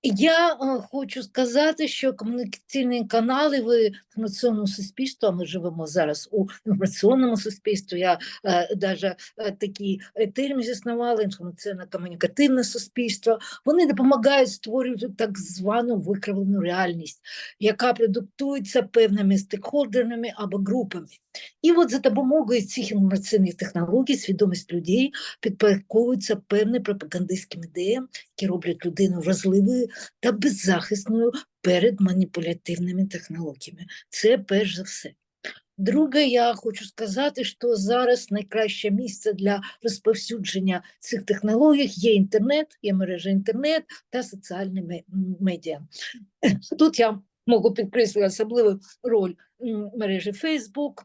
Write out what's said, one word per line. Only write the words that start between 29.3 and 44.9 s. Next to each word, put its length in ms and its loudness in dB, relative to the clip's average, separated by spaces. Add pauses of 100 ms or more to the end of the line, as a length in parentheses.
та 120 2
беззахисною 1000 0 (300)
перед 380 2
маніпулятивними 1080 -2
технологіями. 800 -12 (220)
Це 300 2
перш 380 -2
за 60 -10
все. 300 -14 (640)
Друге, 460 4
я 300 4
хочу 300 -6
сказати, 600 -4
що 320 -2
зараз 540 2
найкраще 600 -2
місце 420 -2
для 300 0 (200)
розповсюдження 1000 -2 (180)
цих 220 -6
технологій 640 2
є 260 2
інтернет, 540 2 (160)
є 120 0
мережа 360 -2
інтернет 540 0 (260)
та 120 -4
соціальні 600 -8
ме-, 200 -10 (120)